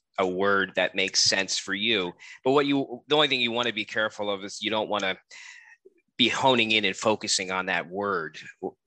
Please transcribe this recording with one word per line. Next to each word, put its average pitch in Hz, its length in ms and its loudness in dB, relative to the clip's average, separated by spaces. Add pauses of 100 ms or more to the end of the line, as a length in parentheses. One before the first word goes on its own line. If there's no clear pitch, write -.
(180)
a 95 100 2
word 95 480 2
that 92 200 0
makes 95 260 0
sense 95 360 2
for 98 160 -4
you. 101 400 0 (300)
But 131 80 4
what 143 140 4
you, 139 420 -2
the 147 80 2
only 151 120 6
thing 131 140 0
you 120 100 0
wanna 117 220 -2
be 104 120 -4
careful 107 440 -2
of 98 140 -4
is 101 180 -12
you 104 80 -2
don't 107 200 0
wanna 98 280 -2 (1000)
be 113 120 4
honing 120 420 2
in 107 140 2
and 95 100 0
focusing 104 560 0
on 92 140 -2
that 87 240 -2
word 90 500 -4 (220)
or, 90 120 -6 (140)